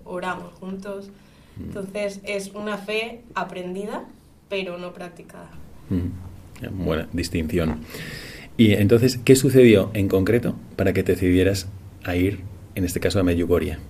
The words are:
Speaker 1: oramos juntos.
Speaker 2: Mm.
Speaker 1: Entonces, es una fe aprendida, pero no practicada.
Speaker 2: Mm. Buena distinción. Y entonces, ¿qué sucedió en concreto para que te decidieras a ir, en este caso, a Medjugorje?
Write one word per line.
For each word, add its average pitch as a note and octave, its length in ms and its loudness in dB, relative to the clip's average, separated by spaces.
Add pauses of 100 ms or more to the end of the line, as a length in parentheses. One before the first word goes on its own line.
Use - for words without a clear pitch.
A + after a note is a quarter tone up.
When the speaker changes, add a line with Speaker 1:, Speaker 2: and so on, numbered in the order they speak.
Speaker 1:
oramos F3+ 520 -8
juntos. G3 520 -10 (500)
Speaker 2:
Mm. - 80 -12
Speaker 1:
Entonces, G3 600 -8
es G3 300 -6
una G#3 220 -6
fe A3 440 -6 (140)
aprendida, F#3 680 -8 (460)
pero F#3 280 -6
no F3+ 160 -12
practicada. - 560 -18 (400)
Speaker 2:
Mm. F#2+ 960 -8
Buena D#2+ 280 -2
distinción. E2 680 -2 (800)
Y G#2+ 160 8
entonces, G#2+ 500 4
¿qué C3 120 10
sucedió A#2 580 8
en G2 160 0
concreto F#2+ 460 2 (200)
para G2 180 2
que F#2+ 100 0
te F#2+ 100 2
decidieras F#2 540 2 (360)
a F2 120 -4
ir, F#2 240 0 (360)
en F#2 80 -2
este F2 160 -2
caso, G2 200 0
a F#2 40 2
Medjugorje? E2+ 540 2 (120)